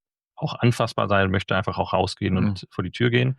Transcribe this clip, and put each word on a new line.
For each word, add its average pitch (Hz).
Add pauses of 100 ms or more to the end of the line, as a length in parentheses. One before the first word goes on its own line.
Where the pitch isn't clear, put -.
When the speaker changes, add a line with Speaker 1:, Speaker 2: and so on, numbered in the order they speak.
(360)
Speaker 1:
auch -
anfassbar 117
sein, 98
möchte 95
einfach 95
auch 92
rausgehen 95
und 98
Speaker 2:
Mhm. -
Speaker 1:
vor 98
die 87
Tür 120
gehen. 127